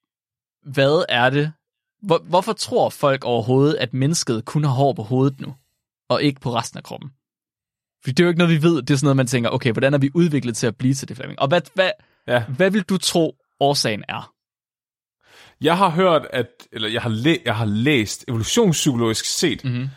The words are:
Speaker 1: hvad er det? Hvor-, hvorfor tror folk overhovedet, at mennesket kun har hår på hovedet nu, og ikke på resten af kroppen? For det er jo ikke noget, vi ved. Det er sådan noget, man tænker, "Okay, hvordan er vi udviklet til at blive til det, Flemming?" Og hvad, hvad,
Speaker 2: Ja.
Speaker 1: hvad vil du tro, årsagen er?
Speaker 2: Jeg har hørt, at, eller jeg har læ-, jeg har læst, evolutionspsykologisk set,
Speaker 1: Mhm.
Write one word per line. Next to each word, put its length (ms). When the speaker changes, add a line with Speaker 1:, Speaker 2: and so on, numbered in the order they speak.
Speaker 1:
hvad 360
er 200
det? 220
Hvor-, 280
hvorfor 240
tror 360
folk 360
overhovedet, 500
at 180
mennesket 520
kun 180
har 80
hår 220
på 100
hovedet 380
nu, 120
og 140
ikke 160
på 160
resten 220
af 60
kroppen? 260
For 80
det 80
er 40
jo 60
ikke 100
noget, 160
vi 120
ved. 140
Det 100
er 60
sådan 80
noget, 120
man 100
tænker, 220
"Okay, 220
hvordan 220
er 40
vi 160
udviklet 440
til 100
at 100
blive 160
til 140
det, 100
Flemming?" 220
Og 80
hvad, 140
hvad, 180
Speaker 2:
Ja. 160
Speaker 1:
hvad 280
vil 120
du 140
tro, 380
årsagen 500
er? 240
Speaker 2:
Jeg 160
har 120
hørt, 400
at, 180
eller 180
jeg 120
har 80
læ-, 360
jeg 100
har 100
læst, 600
evolutionspsykologisk 1000
set, 400
Speaker 1:
Mhm. 320